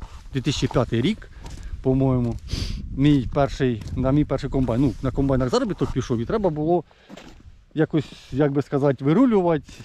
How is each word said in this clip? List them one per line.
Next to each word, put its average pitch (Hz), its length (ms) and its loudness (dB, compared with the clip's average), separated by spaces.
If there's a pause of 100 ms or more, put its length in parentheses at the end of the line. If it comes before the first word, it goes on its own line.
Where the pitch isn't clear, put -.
(340)
Дві 131 80 -2
тисячі 135 260 0
п'ятий 120 340 0
рік, 196 300 -2 (500)
по-моєму, 131 540 2 (640)
мій 143 360 4
перший, 131 500 0 (120)
на 131 160 0
мій 147 140 4
перший 135 240 -4
комбайн. 123 320 0
Ну, 135 200 2
на 135 100 -2
комбайнах 135 380 0
заробіток 214 420 -2
пішов, 120 280 -2
і 117 60 -4
треба 190 240 0
було 156 340 0 (920)
якось, 151 320 0 (260)
як 139 200 2
би 139 100 2
сказати, 135 440 0
вирулювати, 175 600 4 (200)